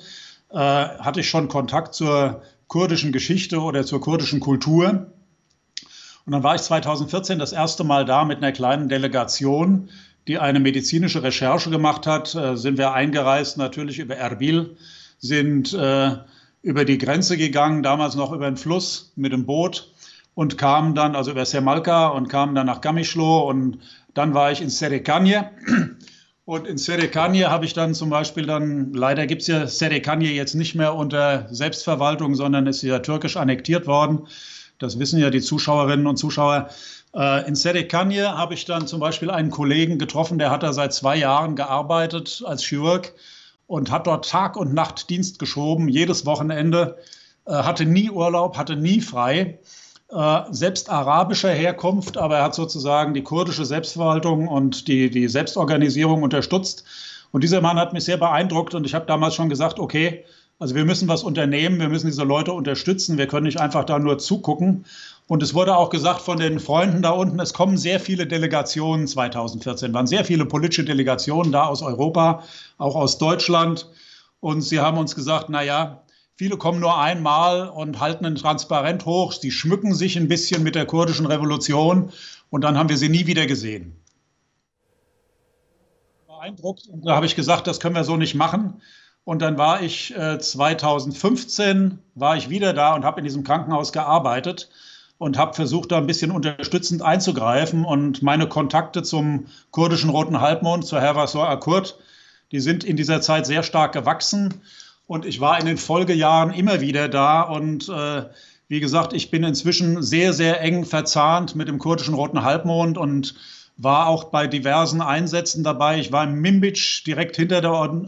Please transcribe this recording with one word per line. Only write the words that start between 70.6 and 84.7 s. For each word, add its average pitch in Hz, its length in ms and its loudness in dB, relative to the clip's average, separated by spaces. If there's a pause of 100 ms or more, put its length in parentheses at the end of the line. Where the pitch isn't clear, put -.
Delegationen 147 640 0
da 143 140 4
aus 143 180 -4
Europa, 156 600 0 (340)
auch 143 160 -2
aus 143 240 0
Deutschland. 165 720 0 (500)
Und 151 220 -2
sie 156 180 -2
haben 160 180 2
uns 156 200 -2
gesagt, 156 320 -2
„Na 147 140 -4
ja, 147 400 -4 (340)
viele 196 200 -2
kommen 170 220 -2
nur 170 220 2
einmal 170 680 2
und 151 300 -8
halten 165 260 -2
ein 160 120 -2
Transparent 151 680 -2
hoch, 175 260 0
sie - 180 -8
schmücken 196 420 0
sich 180 240 0
ein 165 120 0
bisschen 165 340 0
mit 160 140 0
der 151 100 0
kurdischen 160 400 0
Revolution“, 151 840 2 (380)
und 139 120 -2
dann 147 160 2
haben 156 120 2
wir 151 60 2
sie 143 120 0
nie 165 180 2
wieder 160 200 2
gesehen. 107 500 -6 (2250)